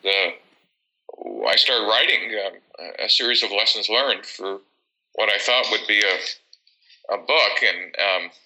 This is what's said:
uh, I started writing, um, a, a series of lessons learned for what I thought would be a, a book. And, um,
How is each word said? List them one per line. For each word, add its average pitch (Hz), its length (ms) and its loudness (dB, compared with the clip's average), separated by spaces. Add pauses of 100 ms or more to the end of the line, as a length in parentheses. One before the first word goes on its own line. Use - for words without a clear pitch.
uh, - 1400 -4
I 82 80 4
started 117 300 2
writing, 113 440 2 (160)
um, 95 60 -6 (260)
a, - 280 -8
a - 20 -2
series 117 340 2
of 107 80 -4
lessons 101 380 0
learned 113 360 0
for 98 360 -10 (540)
what 104 180 0
I 101 60 0
thought 127 340 0
would 107 160 -4
be 104 120 4
a, - 1120 -4
a 101 40 -4
book. 135 440 2
And, 90 360 -2
um, 90 320 0 (160)